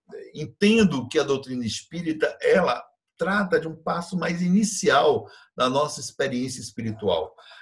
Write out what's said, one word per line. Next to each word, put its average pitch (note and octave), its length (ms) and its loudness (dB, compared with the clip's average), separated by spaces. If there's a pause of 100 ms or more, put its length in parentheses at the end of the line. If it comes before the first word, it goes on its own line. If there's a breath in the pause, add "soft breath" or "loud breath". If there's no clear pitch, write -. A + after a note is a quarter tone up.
(340)
entendo F3 720 2
que D#3 100 0
a D3 40 4
doutrina C3 440 -2
espírita, D#3 720 -4
ela D#3+ 420 2 (360)
trata F#3 420 0
de D#3 80 -8
um D#3+ 60 -10
passo F3 420 -6
mais E3+ 240 -2
inicial F#3 880 2 (260 loud breath)
da B2 140 0
nossa C#3+ 320 -2
experiência B2+ 600 -6
espiritual. G#2+ 760 -4 (280 loud breath)